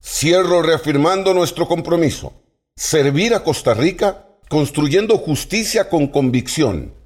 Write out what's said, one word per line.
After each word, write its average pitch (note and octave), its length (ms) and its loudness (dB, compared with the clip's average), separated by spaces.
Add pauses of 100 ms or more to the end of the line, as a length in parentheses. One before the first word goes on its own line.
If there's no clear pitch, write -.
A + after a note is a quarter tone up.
Cierro F3 600 2
reafirmando E3 720 2
nuestro E3+ 340 0
compromiso, E3 640 -2 (420)
servir D3+ 640 0
a F#3+ 80 -4
Costa C3+ 300 0
Rica F#3 560 -2 (180)
construyendo D3+ 720 0
justicia G3+ 720 -2
con D3+ 180 0
convicción B2+ 840 -2 (120)